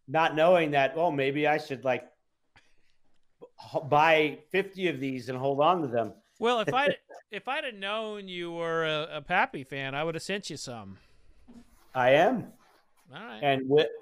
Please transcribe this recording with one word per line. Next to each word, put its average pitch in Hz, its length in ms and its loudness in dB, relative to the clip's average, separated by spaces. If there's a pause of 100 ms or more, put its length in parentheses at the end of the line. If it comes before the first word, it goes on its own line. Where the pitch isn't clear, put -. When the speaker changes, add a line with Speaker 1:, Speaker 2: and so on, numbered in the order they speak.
Speaker 1:
not 156 280 2
knowing 160 360 4
that, 139 240 2
"Oh, 170 140 2
maybe 143 380 0
I 151 100 2
should, 127 280 -8
like, 123 260 -2 (1300)
h-, - 480 -10
buy 156 500 4 (120)
fifty 190 380 -2
of 139 100 -4
these 131 300 -6
and 127 80 -6
hold 139 240 0
on 170 220 4
to 139 40 -2
them." 117 260 -2 (260)
Speaker 2:
Well, 233 200 0
if 208 140 -2
Speaker 1:
<laughs> - 0 -
Speaker 2:
I'd, 262 240 0 (340)
if 196 160 -10
I'd 294 160 -6
have 254 120 -10
known 208 520 -8
you 175 240 -8
were 165 340 -2
a, 156 320 -4
a 151 40 -8
Pappy 180 420 -2
fan, 135 320 -8
I 147 80 -2
would 165 120 -4
have 160 60 -8
sent 196 280 -8
you 147 80 -10
some. 107 400 -14 (1000)
Speaker 1:
I 127 160 4
am. 180 400 4 (640)
Speaker 2:
All 185 80 -16
right. 117 180 -16
Speaker 1:
And 139 280 2
wi-, 147 200 4 (120)